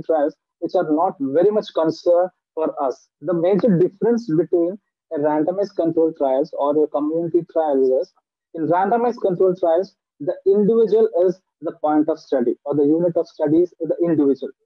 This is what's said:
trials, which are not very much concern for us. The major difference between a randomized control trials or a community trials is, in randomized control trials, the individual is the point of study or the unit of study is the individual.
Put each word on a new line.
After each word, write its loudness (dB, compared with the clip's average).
trials, -2
which -6
are 0
not 0
very 2
much -2
concern 0
for -6
us. -6
The -4
major 2
difference 0
between 0
a -4
randomized -2
control 2
trials 0
or 0
a 2
community -2
trials 0
is, -2
in -6
randomized 0
control 0
trials, 0
the -4
individual 4
is -2
the -6
point 0
of -2
study -2
or -4
the 0
unit 0
of -2
study -2
is 0
the -4
individual. 0